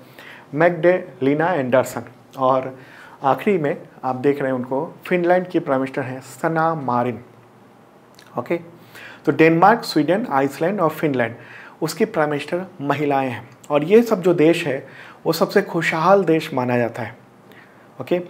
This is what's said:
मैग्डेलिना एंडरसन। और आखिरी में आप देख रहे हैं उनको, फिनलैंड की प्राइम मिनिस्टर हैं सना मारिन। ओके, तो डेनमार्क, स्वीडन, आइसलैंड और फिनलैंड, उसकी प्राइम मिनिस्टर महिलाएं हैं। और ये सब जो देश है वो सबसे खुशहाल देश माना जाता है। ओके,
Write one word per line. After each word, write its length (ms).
मैग्डेलिना 1000
एंडरसन। 500
और 400
आखिरी 340
में 200
आप 120
देख 260
रहे 100
हैं 60
उनको, 380
फिनलैंड 420
की 120
प्राइम 220
मिनिस्टर 200
हैं 200
सना 540
मारिन। 440
ओके, 180
तो 60
डेनमार्क, 520
स्वीडन, 460
आइसलैंड 520
और 80
फिनलैंड, 460
उसकी 240
प्राइम 240
मिनिस्टर 360
महिलाएं 480
हैं। 200
और 140
ये 180
सब 200
जो 120
देश 340
है 200
वो 80
सबसे 280
खुशहाल 600
देश 300
माना 240
जाता 260
है। 140
ओके, 180